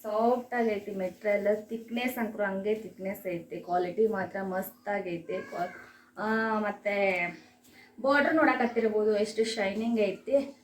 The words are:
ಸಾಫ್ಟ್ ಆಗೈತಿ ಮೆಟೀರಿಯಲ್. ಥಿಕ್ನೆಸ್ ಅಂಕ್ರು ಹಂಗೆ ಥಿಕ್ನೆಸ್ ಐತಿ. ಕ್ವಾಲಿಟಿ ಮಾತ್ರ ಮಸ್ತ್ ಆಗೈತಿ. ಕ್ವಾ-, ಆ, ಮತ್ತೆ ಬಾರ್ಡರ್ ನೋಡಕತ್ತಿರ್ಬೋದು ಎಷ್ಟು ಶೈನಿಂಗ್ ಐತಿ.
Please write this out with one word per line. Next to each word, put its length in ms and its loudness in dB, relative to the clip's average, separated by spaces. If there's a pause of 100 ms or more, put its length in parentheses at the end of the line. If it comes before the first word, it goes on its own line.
ಸಾಫ್ಟ್ 500 2
ಆಗೈತಿ 380 0
ಮೆಟೀರಿಯಲ್. 560 0 (220)
ಥಿಕ್ನೆಸ್ 480 -4
ಅಂಕ್ರು 260 -2
ಹಂಗೆ 320 0
ಥಿಕ್ನೆಸ್ 520 -8
ಐತಿ. 320 -6
ಕ್ವಾಲಿಟಿ 480 0
ಮಾತ್ರ 340 -4
ಮಸ್ತ್ 480 -6
ಆಗೈತಿ. 480 -4
ಕ್ವಾ-, 380 -6 (420)
ಆ, 80 -6 (340)
ಮತ್ತೆ 360 -2 (1040)
ಬಾರ್ಡರ್ 340 4
ನೋಡಕತ್ತಿರ್ಬೋದು 840 4
ಎಷ್ಟು 280 0
ಶೈನಿಂಗ್ 540 0
ಐತಿ. 360 0 (280)